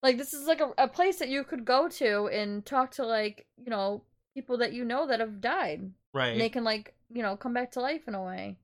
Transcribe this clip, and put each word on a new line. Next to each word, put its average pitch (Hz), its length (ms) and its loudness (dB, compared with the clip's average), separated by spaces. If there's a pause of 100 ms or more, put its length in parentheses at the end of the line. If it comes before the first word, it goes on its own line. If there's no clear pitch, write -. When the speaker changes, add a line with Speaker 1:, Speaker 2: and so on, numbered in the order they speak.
Speaker 1:
Like, 262 160 6
this 277 160 -6
is, 285 120 -8
like, 320 140 4
a, 285 180 2
a 269 100 8
place 359 300 2
that 277 100 -2
you 277 160 -2
could 254 200 -8
go 262 240 4
to 208 400 2
and 208 360 -4
talk 262 280 0
to, 269 120 -4
like, 214 420 -2 (100)
you 240 140 -12
know, 202 320 -2 (320)
people 254 240 -4
that 240 140 0
you 240 120 -4
know 254 220 0
that 240 140 2
have 220 200 -4
died. 190 520 -2 (200)
Speaker 2:
Right. - 200 2
Speaker 1:
And 226 80 2
they 226 80 2
can, 233 160 -2
like, 214 300 -2 (180)
you 233 100 -4
know, 202 140 0
come 240 180 -4
back 247 180 -2
to 254 80 -4
life 294 280 -2
in 214 60 -6
a 190 80 -4
way. 185 420 -8